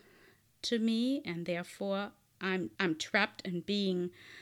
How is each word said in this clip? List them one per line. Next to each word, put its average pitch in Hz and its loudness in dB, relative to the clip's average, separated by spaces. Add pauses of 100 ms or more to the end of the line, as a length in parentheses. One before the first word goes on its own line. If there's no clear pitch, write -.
(600)
to 240 0
me 233 2
and 170 -4
therefore 196 -4 (300)
I'm, 185 0
I'm 175 2
trapped - 2
in 175 -2
being 185 2 (320)